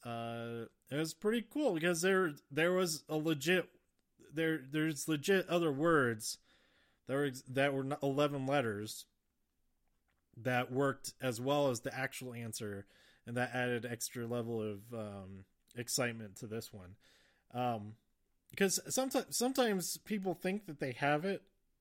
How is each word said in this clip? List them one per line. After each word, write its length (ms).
uh, 640
it 80
was 160
pretty 340
cool 280
because 260
there, 320
there 220
was 340
a 80
legit, 540
there, 360
there's 380
legit 400
other 240
words 680
that 60
were 120
ex-, 240
that 240
were 100
n-, 180
eleven 460
letters 580
that 320
worked 520
as 180
well 300
as 100
the 180
actual 360
answer, 520
and 120
that 160
added 360
extra 380
level 340
of, 180
um, 520
excitement 580
to 120
this 260
one. 220
Um, 400
because 300
someti-, 440
sometimes 640
people 360
think 320
that 140
they 140
have 300
it 200